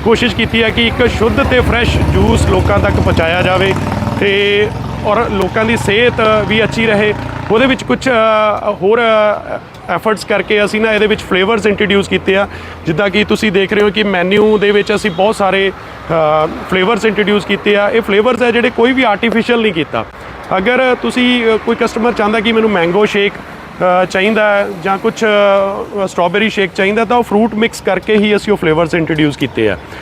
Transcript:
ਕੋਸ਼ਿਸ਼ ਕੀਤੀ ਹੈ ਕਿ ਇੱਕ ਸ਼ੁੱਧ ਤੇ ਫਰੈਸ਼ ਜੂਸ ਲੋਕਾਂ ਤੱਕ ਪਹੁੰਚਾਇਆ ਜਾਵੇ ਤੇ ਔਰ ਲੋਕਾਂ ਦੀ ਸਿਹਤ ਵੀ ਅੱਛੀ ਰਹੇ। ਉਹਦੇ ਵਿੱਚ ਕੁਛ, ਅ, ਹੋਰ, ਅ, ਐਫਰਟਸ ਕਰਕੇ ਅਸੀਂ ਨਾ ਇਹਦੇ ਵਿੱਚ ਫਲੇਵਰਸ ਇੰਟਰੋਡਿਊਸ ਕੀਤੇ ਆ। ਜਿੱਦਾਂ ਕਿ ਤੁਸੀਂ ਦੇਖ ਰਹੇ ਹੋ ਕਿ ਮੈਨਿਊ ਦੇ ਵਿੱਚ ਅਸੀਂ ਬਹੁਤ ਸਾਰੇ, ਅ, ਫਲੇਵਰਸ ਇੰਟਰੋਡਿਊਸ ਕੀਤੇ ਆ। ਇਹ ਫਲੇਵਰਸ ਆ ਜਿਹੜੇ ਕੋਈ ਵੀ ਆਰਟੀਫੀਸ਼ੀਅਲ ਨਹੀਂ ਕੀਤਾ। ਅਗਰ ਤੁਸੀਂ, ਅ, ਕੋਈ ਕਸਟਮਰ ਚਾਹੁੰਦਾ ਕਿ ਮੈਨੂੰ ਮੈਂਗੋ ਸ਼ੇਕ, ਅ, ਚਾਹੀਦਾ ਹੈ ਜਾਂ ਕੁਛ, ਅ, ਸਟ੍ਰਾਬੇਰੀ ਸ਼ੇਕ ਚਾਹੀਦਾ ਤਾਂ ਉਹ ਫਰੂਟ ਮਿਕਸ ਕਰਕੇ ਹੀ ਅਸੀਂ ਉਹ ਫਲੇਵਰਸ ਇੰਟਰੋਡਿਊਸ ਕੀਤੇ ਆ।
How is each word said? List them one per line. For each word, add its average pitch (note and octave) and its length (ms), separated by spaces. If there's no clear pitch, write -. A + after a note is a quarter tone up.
ਕੋਸ਼ਿਸ਼ A3+ 320
ਕੀਤੀ A3+ 280
ਹੈ A3 60
ਕਿ A#3 180
ਇੱਕ A#3+ 200
ਸ਼ੁੱਧ A#3 420
ਤੇ B3+ 100
ਫਰੈਸ਼ A#3+ 380
ਜੂਸ - 480
ਲੋਕਾਂ F#3 340
ਤੱਕ G3 160
ਪਹੁੰਚਾਇਆ F3+ 460
ਜਾਵੇ F#3 320
ਤੇ G3+ 480
ਔਰ A3 240
ਲੋਕਾਂ G3+ 360
ਦੀ A3+ 120
ਸਿਹਤ A#3 360
ਵੀ G#3+ 160
ਅੱਛੀ A3+ 240
ਰਹੇ। G#3 260
ਉਹਦੇ A3+ 140
ਵਿੱਚ C4 180
ਕੁਛ, - 240
ਅ, C4 40
ਹੋਰ, A3 180
ਅ, G#3+ 600
ਐਫਰਟਸ G3+ 340
ਕਰਕੇ G#3 400
ਅਸੀਂ G#3+ 160
ਨਾ A3 120
ਇਹਦੇ G#3 140
ਵਿੱਚ G#3 140
ਫਲੇਵਰਸ F#3+ 440
ਇੰਟਰੋਡਿਊਸ G3+ 420
ਕੀਤੇ F#3 280
ਆ। G3 120
ਜਿੱਦਾਂ F3+ 240
ਕਿ G3+ 140
ਤੁਸੀਂ G#3+ 280
ਦੇਖ G3 220
ਰਹੇ G#3 100
ਹੋ G#3 60
ਕਿ G#3+ 140
ਮੈਨਿਊ G#3 540
ਦੇ G3+ 140
ਵਿੱਚ G3+ 240
ਅਸੀਂ G#3 160
ਬਹੁਤ F#3+ 240
ਸਾਰੇ, F#3+ 420
ਅ, D#3 720
ਫਲੇਵਰਸ F#3+ 360
ਇੰਟਰੋਡਿਊਸ G#3 400
ਕੀਤੇ G3+ 300
ਆ। G3+ 140
ਇਹ A3+ 120
ਫਲੇਵਰਸ G#3+ 400
ਆ A#3+ 100
ਜਿਹੜੇ A#3+ 180
ਕੋਈ A#3 220
ਵੀ B3+ 120
ਆਰਟੀਫੀਸ਼ੀਅਲ A3+ 580
ਨਹੀਂ G#3+ 120
ਕੀਤਾ। C3 320
ਅਗਰ B3 440
ਤੁਸੀਂ, B3 440
ਅ, A3 120
ਕੋਈ A#3 220
ਕਸਟਮਰ A#3 340
ਚਾਹੁੰਦਾ G#3+ 260
ਕਿ A#3 120
ਮੈਨੂੰ A3 200
ਮੈਂਗੋ F3+ 340
ਸ਼ੇਕ, G3+ 280
ਅ, F#3 40
ਚਾਹੀਦਾ G#3 520
ਹੈ G3+ 100
ਜਾਂ G3 140
ਕੁਛ, A3+ 260
ਅ, G3+ 840
ਸਟ੍ਰਾਬੇਰੀ F#3 420
ਸ਼ੇਕ F#3+ 240
ਚਾਹੀਦਾ G#3 320
ਤਾਂ B3 120
ਉਹ A#3+ 60
ਫਰੂਟ G#3+ 300
ਮਿਕਸ A3 280
ਕਰਕੇ G#3 360
ਹੀ G#3 180
ਅਸੀਂ G3+ 180
ਉਹ - 40
ਫਲੇਵਰਸ D#3+ 360
ਇੰਟਰੋਡਿਊਸ D#3 440
ਕੀਤੇ A#2 320
ਆ। F2+ 80